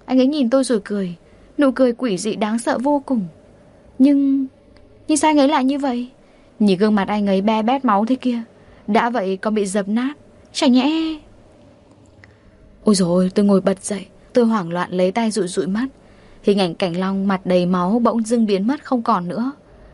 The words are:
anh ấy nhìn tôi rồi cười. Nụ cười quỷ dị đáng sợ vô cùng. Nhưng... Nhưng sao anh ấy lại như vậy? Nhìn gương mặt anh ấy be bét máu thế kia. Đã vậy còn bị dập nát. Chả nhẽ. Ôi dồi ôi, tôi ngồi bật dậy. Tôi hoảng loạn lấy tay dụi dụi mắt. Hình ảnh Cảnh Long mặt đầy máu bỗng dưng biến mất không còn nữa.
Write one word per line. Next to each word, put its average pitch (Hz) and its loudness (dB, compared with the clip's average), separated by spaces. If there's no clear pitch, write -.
anh 254 2
ấy 262 4
nhìn 277 0
tôi 269 4
rồi 247 0
cười. 190 -6
Nụ 277 4
cười 254 2
quỷ 233 -4
dị 202 -4
đáng 214 -2
sợ 277 -2
vô 277 0
cùng. 220 -2
Nhưng... 277 2
Nhưng 302 0
sao 311 2
anh 302 2
ấy 269 6
lại 285 0
như 269 -2
vậy? 247 -4
Nhìn 196 2
gương 214 2
mặt 190 0
anh 208 -2
ấy 190 2
be 220 0
bét 262 0
máu 214 2
thế 254 0
kia. 247 -4
Đã 226 2
vậy 190 -4
còn 214 -4
bị 208 0
dập 196 -4
nát. 240 -2
Chả 320 0
nhẽ. 311 2
Ôi 214 4
dồi 185 0
ôi, 185 2
tôi 208 2
ngồi 196 4
bật 190 -2
dậy. 196 -10
Tôi 247 4
hoảng 208 0
loạn 175 -4
lấy 185 0
tay 226 -2
dụi 190 -2
dụi 180 -4
mắt. 214 -2
Hình 202 2
ảnh 175 -2
Cảnh 175 -4
Long 190 -2
mặt 190 -2
đầy 180 2
máu 185 0
bỗng 233 0
dưng 226 0
biến 202 0
mất 294 -4
không 247 -2
còn 190 -2
nữa. 214 -6